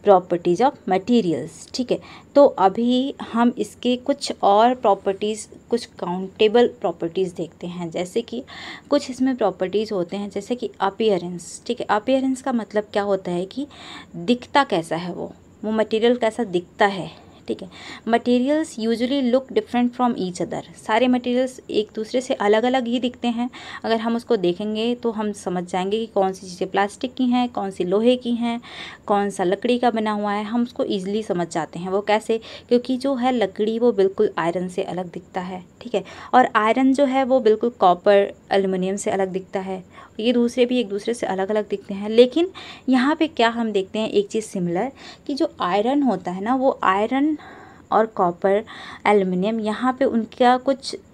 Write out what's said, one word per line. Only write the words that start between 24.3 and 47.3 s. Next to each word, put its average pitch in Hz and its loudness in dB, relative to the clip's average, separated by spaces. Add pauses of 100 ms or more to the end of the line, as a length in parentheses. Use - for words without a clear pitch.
देखेंगे 214 -2
तो 233 -4
हम 214 -4
समझ 180 -6
जाएंगे 185 -2
कि 226 -4
कौन 190 2
सी 190 -14
चीज़ें 185 -6
प्लास्टिक 202 -2
की 254 -2
हैं, 247 2
कौन 196 -6
सी 185 -4
लोहे 214 4
की 240 -6
हैं, 233 -4 (480)
कौन 202 0
सा 190 -4
लकड़ी 202 0
का 240 2
बना 220 -2
हुआ 208 -2
है, 208 -4
हम 233 -2
उसको 240 -4
ईजीली 202 -4
समझ 175 -2
जाते 165 -6
हैं। 185 -8
वो 196 0
कैसे? 220 0 (300)
क्योंकि 247 2
जो 269 -2
है 247 0
लकड़ी 214 0
वो 240 4
बिल्कुल 196 2
आयरन 175 -2
से 190 -6
अलग 175 -8
दिखता 185 -10
है, 180 -10 (180)
ठीक 240 -8
है, 180 -2 (300)
और 247 6
आयरन 226 4
जो 285 4
है 262 0
वो 254 4
बिल्कुल 220 2 (100)
कॉपर, 202 4 (200)
एल्युमिनियम 190 0
से 208 -4
अलग 190 -2
दिखता 185 -6
है, 185 -8 (360)
ये 226 2
दूसरे 240 2
भी 247 0
एक 196 -2
दूसरे 202 -4
से - -4
अलग-अलग 202 -2
दिखते 202 -8
हैं। 202 -8
लेकिन 247 4 (400)
यहाँ 262 2
पे 311 0
क्या 233 0
हम 233 -4
देखते 196 -2
हैं 220 -4
एक 202 0
चीज़ 220 -4
सिमिलर, 185 -4 (360)
कि 294 -6
जो 302 -2 (100)
आयरन 208 0
होता 185 0
है 190 -8
ना, 240 0
वो 262 0
आयरन 254 0 (540)